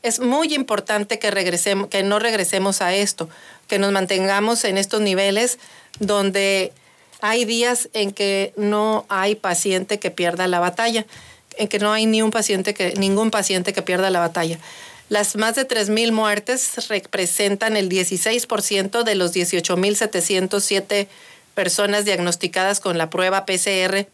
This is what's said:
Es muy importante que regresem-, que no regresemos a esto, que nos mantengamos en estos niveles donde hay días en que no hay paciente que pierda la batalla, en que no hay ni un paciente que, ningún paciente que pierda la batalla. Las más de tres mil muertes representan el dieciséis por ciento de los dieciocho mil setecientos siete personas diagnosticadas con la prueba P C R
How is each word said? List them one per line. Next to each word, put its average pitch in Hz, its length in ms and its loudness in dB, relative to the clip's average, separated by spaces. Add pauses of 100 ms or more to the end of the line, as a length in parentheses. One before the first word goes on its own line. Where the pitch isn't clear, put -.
Es 233 180 -2
muy 294 340 2
importante 214 640 -2
que 208 140 0
regresem-, 196 560 0
que 196 140 0
no 202 140 2
regresemos 196 640 0
a 185 140 2
esto, 196 320 -2 (400)
que 202 100 0
nos 196 140 2
mantengamos 196 720 2
en 190 140 0
estos 196 240 0
niveles 196 580 2 (400)
donde 196 720 0 (480)
hay 226 240 0
días 233 480 0
en 202 200 -2
que 196 440 -2
no 214 540 0
hay 196 260 0
paciente 190 640 -2
que 185 120 -4
pierda 175 360 -2
la 175 140 2
batalla, 220 440 0 (520)
en 214 100 -2
que 208 120 -2
no 208 120 2
hay 220 140 2
ni 220 160 4
un 220 100 2
paciente 208 420 0
que, 185 200 -2
ningún 196 380 2
paciente 190 420 0
que 190 80 -2
pierda 185 280 0
la 180 100 2
batalla. 165 400 -2 (480)
Las 208 280 0
más 220 200 0
de 269 100 0
tres 220 240 -2
mil 226 220 2
muertes 220 760 0
representan 202 920 0
el 190 120 0
dieciséis 190 560 0
por 214 160 -2
ciento 196 420 0
de 214 120 2
los 180 160 0
dieciocho 185 440 0
mil 202 200 2
setecientos 196 680 0
siete 202 440 0 (480)
personas 202 500 0
diagnosticadas 185 760 0
con 170 200 -2
la 160 100 0
prueba 185 380 0
P 190 100 0
C 190 240 0
R 196 320 0